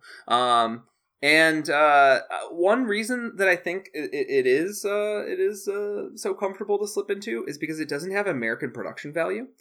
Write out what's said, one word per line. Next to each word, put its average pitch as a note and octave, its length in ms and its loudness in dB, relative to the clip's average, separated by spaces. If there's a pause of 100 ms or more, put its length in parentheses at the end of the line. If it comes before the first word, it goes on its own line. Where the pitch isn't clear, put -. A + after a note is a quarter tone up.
(280)
Um, A#2+ 560 2 (380)
and, D#3 500 4
uh, C#3+ 480 6 (320)
one G3 320 2
reason A3+ 540 -4
that F#3+ 100 2
I F3+ 80 6
think F3+ 400 -8
it, D3 180 -6
it, C#3+ 160 -4
it C3 160 2
is, E3+ 400 0
uh, G#3 400 -2
it F#3 140 -6
is, G3+ 280 -2
uh, G#3 480 -6
so G3 200 -4
comfortable G3+ 420 -4
to G3+ 100 -2
slip G3+ 220 -6
into G#3+ 380 -6
is C#3 100 -10
because D#3 220 -8
it D3+ 100 -6
doesn't D#3+ 220 -6
have G3+ 160 -2
American B2 440 -4
production A#2+ 400 -10
value, F#3 360 -4 (140)